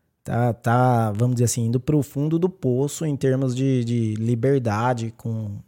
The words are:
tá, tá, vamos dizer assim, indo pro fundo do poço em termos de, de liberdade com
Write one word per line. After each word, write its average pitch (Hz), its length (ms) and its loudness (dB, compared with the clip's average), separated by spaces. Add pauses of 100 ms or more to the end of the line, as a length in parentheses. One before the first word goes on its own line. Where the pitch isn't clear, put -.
(240)
tá, 117 280 0
tá, 120 600 2
vamos 120 240 2
dizer 120 80 2
assim, 117 220 0
indo 117 120 0
pro 147 240 0
fundo 156 360 -2
do 180 100 2
poço 143 580 -2
em 143 100 -2
termos 131 380 0
de, 131 300 0
de 117 320 0
liberdade 117 1000 0
com 110 520 -6